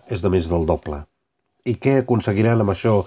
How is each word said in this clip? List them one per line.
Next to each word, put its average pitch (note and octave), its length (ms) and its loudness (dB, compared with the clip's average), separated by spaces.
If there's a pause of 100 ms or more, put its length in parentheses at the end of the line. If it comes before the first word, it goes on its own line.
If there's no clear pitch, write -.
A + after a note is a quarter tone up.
és F2+ 160 -6
de G2 80 0
més F2+ 160 0
del E2+ 220 0
doble. D2+ 320 -4 (680)
I A#2 80 -2
què C#3 240 2
aconseguiran A2+ 640 0
amb G2 80 0
això G#2 360 0